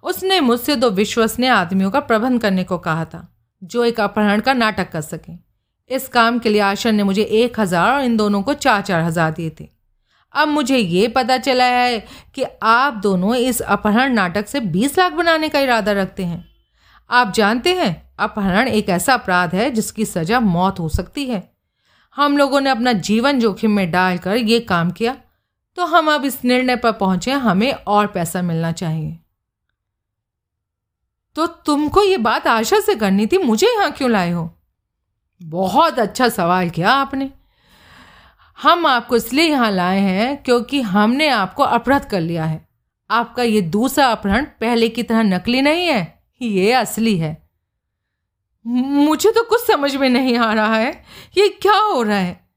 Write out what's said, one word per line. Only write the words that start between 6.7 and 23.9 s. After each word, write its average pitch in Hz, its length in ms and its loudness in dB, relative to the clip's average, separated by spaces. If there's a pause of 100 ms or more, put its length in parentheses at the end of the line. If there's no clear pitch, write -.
ने 208 120 2
मुझे 196 200 2
एक 233 360 0
हज़ार 185 360 2
और 285 80 0
इन 233 140 0
दोनों 202 260 0
को 269 100 0
चार 240 280 0
चार 175 220 -2
हज़ार 165 280 0
दिए 160 280 -8
थे। 151 100 -20 (640)
अब 302 140 2
मुझे 285 300 0
ये 190 300 2
पता 254 300 0
चला 254 280 2
है 247 400 0 (300)
कि 262 100 -4 (180)
आप 240 300 2
दोनों 196 420 0
इस 247 260 0
अपहरण 214 520 0
नाटक 202 340 -2
से 285 120 -4
बीस 214 400 -2
लाख 359 120 2
बनाने 320 380 0
का 294 100 0
इरादा 233 320 0
रखते 190 340 -4
हैं। 170 200 -8 (640)
आप 214 240 2
जानते 233 400 2
हैं, 277 460 -4
अपहरण 208 480 0
एक 214 220 0
ऐसा 180 240 0
अपराध 180 420 0
है 233 160 0
जिसकी 220 340 -4
सज़ा 196 340 -2
मौत 190 400 0
हो 165 100 -4
सकती 226 360 -6
है। 226 280 -8 (600)
हम 285 220 0
लोगों 277 240 2
ने 269 80 0
अपना 247 240 0
जीवन 233 460 0
जोखिम 220 320 0
में 190 200 0